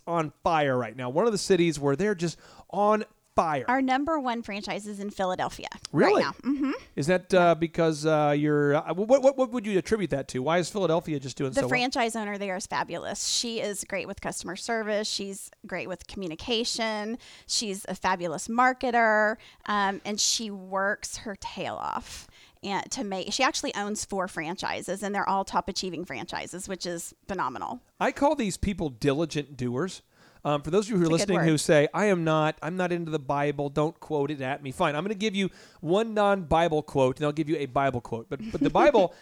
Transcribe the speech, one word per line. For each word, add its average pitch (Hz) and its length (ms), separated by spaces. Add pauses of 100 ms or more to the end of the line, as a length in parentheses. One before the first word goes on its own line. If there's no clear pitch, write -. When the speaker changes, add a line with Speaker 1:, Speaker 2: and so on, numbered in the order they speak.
Speaker 1:
on 170 260 (100)
fire 151 340
right 113 180
now. 127 140
One 160 160
of 233 60
the 202 60
cities 170 420
where 139 160
they're 196 200
just 165 220 (320)
on 208 360 (280)
fire. 156 360
Speaker 2:
Our 262 120
number 277 380
one 240 220
franchise 208 460
is 208 120
in 202 100
Philadelphia 185 600 (240)
Speaker 1:
Really? 330 280
Speaker 2:
right 147 120 (100)
now. 240 80
Mm-hmm. 269 200 (260)
Speaker 1:
Is 143 100
that, 180 260
uh, 175 220
because, 160 500
uh, 151 320
you're, 147 380
uh, 165 180
wh-, 196 140
what, 262 160
what, 269 140
what 247 140
would 233 140
you 208 120
attribute 190 320
that 135 200
to? 127 140
Why 156 140
is 175 120
Philadelphia 165 480
just 135 200
doing 135 140
Speaker 2:
The - 40
Speaker 1:
so 277 60
well? - 80
Speaker 2:
franchise 247 480
owner 208 200
there 190 200
is 208 100
fabulous. 156 640
She 233 320
is - 240
great 190 200
with 196 140
customer - 380
service. 214 500
She's 196 420 (160)
great 175 220
with 180 200
communication. 220 1120 (300)
She's 202 400
a 185 80
fabulous 175 540
marketer, 233 880 (280)
um, 196 380
and 208 160
she - 320
works 196 680
her 202 220
tail 123 360
off - 520 (360)
and 190 280
to 254 120
make, 196 300
she - 80
actually 285 340
owns 208 300
four 190 220
franchises, 175 760
and 202 140
they're 202 120
all 190 160
top - 240
achieving 185 380
franchises, 165 640
which 190 160
is 170 300 (120)
phenomenal. 135 520 (200)
Speaker 1:
I 233 120
call 294 240
these 220 220
people 185 320
diligent 143 680
doers. 123 460 (420)
Um, 147 180
for 151 80
those 202 140
of 208 60
you 226 60
who 175 40
are 165 140
Speaker 2:
It's 165 80
a 196 40
good 196 60
Speaker 1:
listening 170 140
who 160 60
Speaker 2:
word. 147 60
Speaker 1:
say, 147 340
"I 180 120
am 185 180
not, 156 400
I'm 160 120
not 180 160
into 170 200
the 156 80
Bible, 143 500
don't 151 300
quote 143 320
it 143 100
at 139 220
me." 135 80
Fine, 151 240
I'm 151 80
gonna 202 120
give 202 200
you 196 140 (320)
one 214 340
non-Bible 170 680
quote, 131 340
and 147 100
I'll 147 40
give 151 180
you 160 80
a 143 100
Bible 131 340
quote. 113 280
But, 135 100 (120)
but 175 100
the 277 100
Bible, 214 500